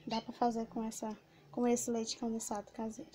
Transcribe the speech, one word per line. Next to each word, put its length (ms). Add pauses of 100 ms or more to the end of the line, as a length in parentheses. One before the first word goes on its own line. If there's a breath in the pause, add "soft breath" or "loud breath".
dá 160
pra 120
fazer 340
com 160
essa, 320 (360 soft breath)
com 160
esse 240
leite 260
condensado 540
caseiro. 440